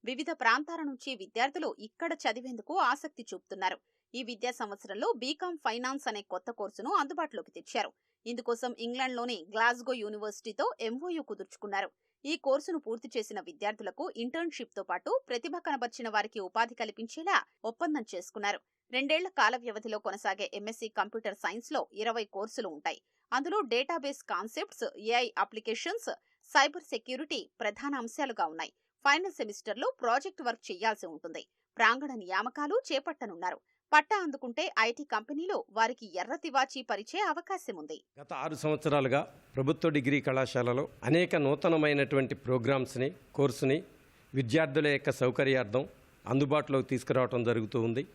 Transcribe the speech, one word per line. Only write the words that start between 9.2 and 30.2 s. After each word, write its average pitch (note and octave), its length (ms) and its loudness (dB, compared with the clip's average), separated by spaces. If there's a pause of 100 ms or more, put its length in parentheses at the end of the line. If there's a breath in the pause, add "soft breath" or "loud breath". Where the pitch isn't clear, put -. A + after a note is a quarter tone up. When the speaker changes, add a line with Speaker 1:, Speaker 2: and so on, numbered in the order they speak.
Speaker 1:
గ్లాస్గో A#3+ 420 2
యూనివర్సిటీతో G#3+ 880 -4
ఎంఓయూ C#4+ 400 -4
కుదుర్చుకున్నారు. G3+ 680 -6 (340)
ఈ D4+ 100 -2
కోర్సును C#4+ 440 0
పూర్తి A3+ 380 -8
చేసిన G#3+ 220 -6
విద్యార్థులకు G3+ 760 -6
ఇంటర్న్‌షిప్‌తో B3+ 680 -6
పాటు F#3 460 -2
ప్రతిభ B3 280 -4
కనబర్చిన A#3+ 520 -4
వారికి G#3+ 300 0
ఉపాధి A3+ 360 0
కల్పించేలా A#3+ 680 0 (220)
ఒప్పందం C4+ 400 -2 (100)
చేసుకున్నారు. G3+ 440 -2 (320)
రెండేళ్ల D#4 360 2
కాల A#3+ 300 4
వ్యవధిలో A3 420 -6
కొనసాగే G3 540 -4
ఎంఎస్సీ G#3 340 -6
కంప్యూటర్ G#3 480 -4
సైన్స్‌లో A3+ 580 -4
ఇరవై A3+ 320 -2
కోర్సులు G#3+ 420 -6
ఉంటాయి. D#3 340 -6 (320)
అందులో E4 260 0
డేటాబేస్ C#4 640 -2
కాన్సెప్ట్స్, A3 600 -6 (140)
ఏఐ A#3 400 2
అప్లికేషన్స్, A3 760 -4 (300)
సైబర్ D4 400 4
సెక్యూరిటీ B3+ 680 -8 (100)
ప్రధాన A#3+ 360 -2
అంశాలుగా A#3 500 -2
ఉన్నాయి. D#3+ 280 -6 (320)
ఫైనల్ E4 260 6
సెమిస్టర్లో A3 680 -4
ప్రాజెక్ట్ B3+ 400 0